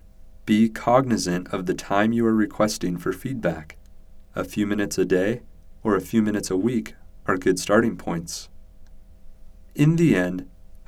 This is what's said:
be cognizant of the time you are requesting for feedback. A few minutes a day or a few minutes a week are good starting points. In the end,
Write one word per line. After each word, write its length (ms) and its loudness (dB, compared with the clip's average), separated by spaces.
be 240 4
cognizant 800 0
of 180 -6
the 80 0
time 380 0
you 140 2
are 80 4
requesting 640 0
for 140 -4
feedback. 640 -6
A 100 -4
few 220 -2
minutes 320 -2
a 60 2
day 380 0
or 120 2
a 60 2
few 220 2
minutes 280 -2
a 60 0
week 380 -2
are 100 2
good 220 0
starting 380 2
points. 520 -8
In 220 4
the 200 6
end, 320 -2